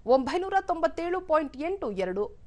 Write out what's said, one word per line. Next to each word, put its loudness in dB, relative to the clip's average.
ಒಂಬೈನೂರ 2
ತೊಂಬತ್ತೇಳು -2
ಪಾಯಿಂಟ್ 0
ಎಂಟು -4
ಎರಡು -4